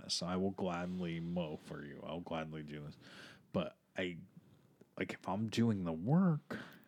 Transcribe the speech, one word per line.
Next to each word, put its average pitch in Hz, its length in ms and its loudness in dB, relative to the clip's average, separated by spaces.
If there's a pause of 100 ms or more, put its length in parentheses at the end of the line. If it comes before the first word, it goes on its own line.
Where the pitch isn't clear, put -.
this. - 200 -2
I 90 140 0
will 95 140 2
gladly 90 680 -2
mow 82 380 -2
for - 260 -10
you. 69 220 -12
I'll - 160 -6
gladly 78 420 -4
do 73 160 -8
this." 73 180 -10 (560)
But 90 220 0 (220)
I, 90 200 0 (800)
like, - 160 -2
if - 160 -10
I'm 104 200 0
doing 110 340 4
the 85 100 2
work, 147 640 4 (300)